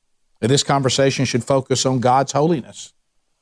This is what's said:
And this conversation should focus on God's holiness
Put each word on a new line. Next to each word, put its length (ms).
And 100
this 120
conversation 640
should 200
focus 400
on 160
God's 320
holiness 600